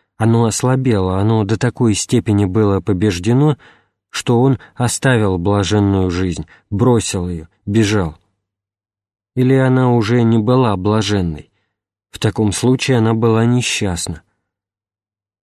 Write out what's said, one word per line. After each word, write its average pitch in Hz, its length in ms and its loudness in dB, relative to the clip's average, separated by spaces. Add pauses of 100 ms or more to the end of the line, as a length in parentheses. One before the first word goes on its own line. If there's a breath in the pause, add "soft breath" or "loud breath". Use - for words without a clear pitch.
(160 soft breath)
оно 113 280 2
ослабело, 113 720 0
оно 110 240 2
до 107 160 -2
такой 120 360 0
степени 104 500 0
было 98 360 0
побеждено, 107 760 0 (540 soft breath)
что 120 300 -2
он 131 180 2 (180 loud breath)
оставил 113 640 0
блаженную 98 720 0
жизнь, 87 360 -4 (240 soft breath)
бросил 104 580 0
её, 82 200 -10 (180)
бежал. 104 520 0 (1160)
Или 127 200 2
она 127 380 2
уже 120 300 2
не 113 160 2
была 117 380 2
блаженной? 98 760 -2 (600)
В - 100 -20
таком 107 320 -2
случае 127 460 0
она 113 160 2
была 113 320 2
несчастна. 104 760 -4 (1200)